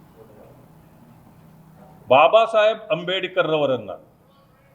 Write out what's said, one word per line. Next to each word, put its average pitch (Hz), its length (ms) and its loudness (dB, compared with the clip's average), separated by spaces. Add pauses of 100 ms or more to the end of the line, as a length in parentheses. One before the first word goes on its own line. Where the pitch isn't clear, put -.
(2000)
ಬಾಬಾ 170 360 4
ಸಾಹೇಬ್ 214 360 0
ಅಂಬೇಡ್ಕರ್ 175 680 -4
ರವರನ್ನ 135 440 -2 (840)